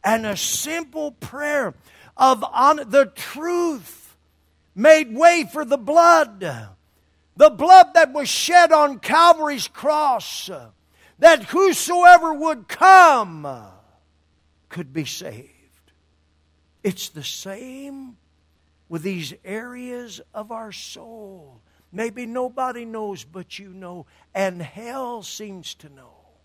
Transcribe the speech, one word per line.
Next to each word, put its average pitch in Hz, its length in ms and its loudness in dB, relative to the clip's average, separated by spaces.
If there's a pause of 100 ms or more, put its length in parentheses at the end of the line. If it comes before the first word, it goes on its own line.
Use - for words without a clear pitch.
And 220 220 -2
a 208 100 -6
simple 302 760 -8
prayer 277 640 -6 (400)
of 254 260 2
hon-, 277 480 0
the 269 160 4
truth 320 1120 -8 (560)
made 277 420 4
way 330 360 2
for 302 120 -8
the 269 140 -2
blood. 294 640 2 (960)
The 302 160 8
blood 359 420 8
that 311 200 4
was 285 140 -6
shed 339 440 4
on 294 280 2
Calvary's 311 680 2
cross. 277 840 -4 (680)
That 302 240 0
whosoever 349 920 2
would 294 340 -6
come 269 800 4 (1200)
could 147 240 -14
be 151 120 -8
saved. 131 460 -16 (1300)
It's 185 260 -8
the 151 140 -20
same 262 920 -16 (720)
with 165 120 -10
these 170 320 -10 (100)
areas 240 800 -16 (120)
of 214 180 -16
our 226 200 -16
soul. 185 880 -20 (300)
Maybe 226 340 -10
nobody 247 600 -8
knows 214 380 -12
but 175 340 -20
you 196 160 -20
know, 180 320 -20 (300)
and 190 260 -6
hell 240 640 -14
seems 196 520 -16
to 156 140 -20
know. 131 240 -20 (320)